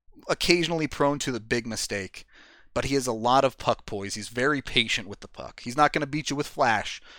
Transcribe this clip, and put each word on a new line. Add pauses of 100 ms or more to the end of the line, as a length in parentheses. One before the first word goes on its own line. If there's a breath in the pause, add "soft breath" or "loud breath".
(300)
occasionally
prone
to
the
big
mistake, (480 loud breath)
but
he
has
a
lot
of
puck
poise.
He's
very
patient
with
the
puck.
He's
not
gonna
beat
you
with
flash, (180 loud breath)